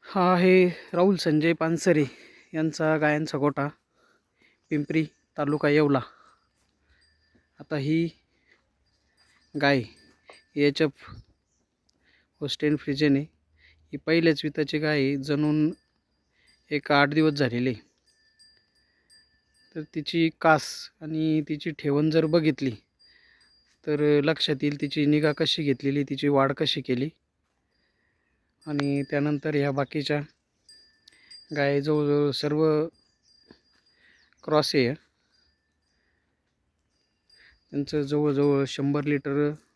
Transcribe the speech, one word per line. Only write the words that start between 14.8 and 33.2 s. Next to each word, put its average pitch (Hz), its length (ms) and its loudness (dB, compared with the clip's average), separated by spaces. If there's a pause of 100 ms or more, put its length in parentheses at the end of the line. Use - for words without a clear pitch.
आहे, 139 180 0
जणून 151 560 0 (1000)
एक 147 220 -2
आठ 143 160 4
दिवस 156 240 2
झालेले 127 380 -2
आहे. 117 80 -6 (2000)
तर 160 80 -10 (120)
तिची 165 360 0 (100)
कास - 500 2 (100)
आणि 156 480 -2
तिची 151 220 -6
ठेवण 147 400 0
जर 160 160 2
बघितली, 151 460 0 (1120)
तर 147 360 2
लक्षात 151 400 0
येईल 147 180 -2
तिची 147 260 -2
निगा 151 260 2
कशी 156 300 -2
घेतलेली, 139 420 -2
तिची 143 240 -2
वाढ 135 240 4
कशी 147 280 -2
केली. 127 280 -4 (1600)
आणि 143 360 -2
त्यानंतर 147 540 -2
ह्या 143 140 0
बाकीच्या 143 500 -4 (1400)
गाय 143 240 0
जवळजवळ 147 500 0
सर्व 151 560 0 (1600)